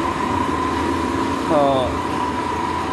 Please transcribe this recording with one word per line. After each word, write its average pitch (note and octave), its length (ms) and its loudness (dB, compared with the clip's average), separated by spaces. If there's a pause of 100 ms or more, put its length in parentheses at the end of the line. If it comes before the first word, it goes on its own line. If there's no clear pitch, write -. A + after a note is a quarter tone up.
(1500)
ਹਾਂ, C#3 360 4 (1040)